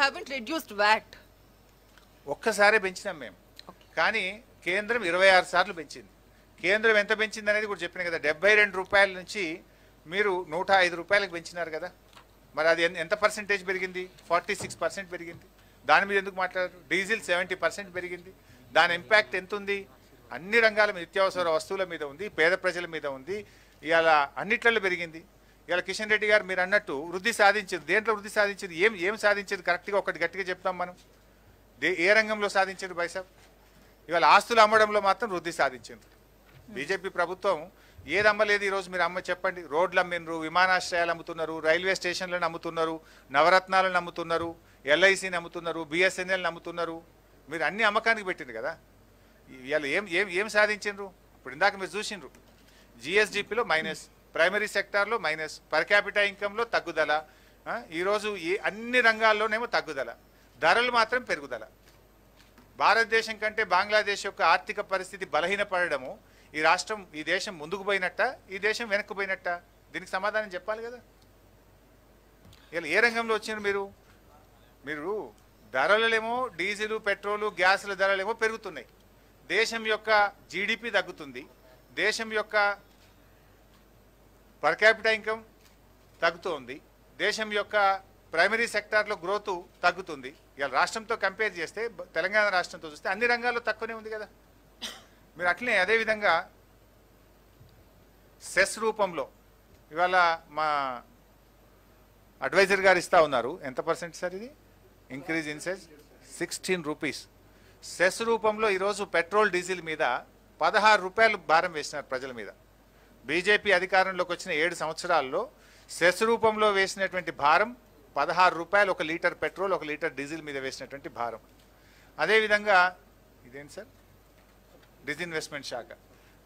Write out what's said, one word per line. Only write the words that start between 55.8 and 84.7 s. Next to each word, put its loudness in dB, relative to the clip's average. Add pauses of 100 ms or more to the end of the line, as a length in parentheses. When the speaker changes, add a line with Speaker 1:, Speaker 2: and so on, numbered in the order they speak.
Speaker 2:
capita 2
ఇన్కమ్లో -2
తగ్గుదల, 0 (440)
ఆ, -8
ఈరోజు -2
ఏ, -2
అన్ని -2
రంగాల్లోనేమో 2
తగ్గుదల, -4 (460)
ధరలు 4
మాత్రం 2
పెరుగుదల. -8 (1120)
భారతదేశం 2
కంటే -4
బంగ్లాదేశ్ 0
యొక్క -6
ఆర్థిక 2
పరిస్థితి -6
బలహీనపడడము, -2 (360)
ఈ -4
రాష్ట్రం, 0
ఈ -10
దేశం -4
ముందుకు -8
పోయినట్ట, -2 (140)
ఈ -10
దేశం -2
వెనక్కి -2
పోయినట్ట? -6 (440)
దీనికి -10
సమాధానం -4
చెప్పాలి -8
కదా. -14 (1700)
ఇలా -6
ఏ 2
రంగంలో 2
వచ్చినారు -6
మీరు? -2 (1040)
మీరు -8 (400)
ధరలలేమో, 2
డీజిల్, -4
పెట్రోలు, -2
గ్యాసుల 0
ధరలేమో 0
పెరుగుతున్నాయి, -6 (640)
దేశం -2
యొక్క 2 (200)
జీడీపీ -4
తగ్గుతుంది, -4 (460)
దేశం -2
యొక్క -2 (1700)
per 4